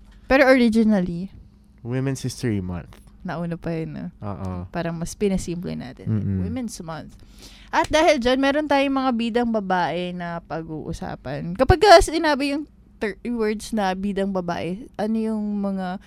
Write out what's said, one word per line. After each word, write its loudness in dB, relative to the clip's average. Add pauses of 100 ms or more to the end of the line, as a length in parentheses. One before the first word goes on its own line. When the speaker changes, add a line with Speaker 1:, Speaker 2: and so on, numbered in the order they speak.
(240)
Speaker 1:
Pero 4
originally, 4 (460)
Speaker 2:
Women's -4
History -2
Month. -8 (260)
Speaker 1:
nauna -8
pa -6
yun, -8
ah. -10 (100)
Speaker 2:
Oo. -8
Speaker 1:
Parang -6
mas -8
pinasimple -4
natin. -12
Speaker 2:
Mm-mm. -2
Speaker 1:
Women's -6
Month. -14 (500)
At 0
dahil 4
dyan, 2
meron 2
tayong 2
mga 0
bidang 0
babae -2
na -8
pag-uusapan. -8
Kapag, 6
ah, 12
sinabi 2
yung -6 (260)
ter-, -6
words -2
na 2
bidang -2
babae, -4
ano -2
yung -2 (160)
mga -4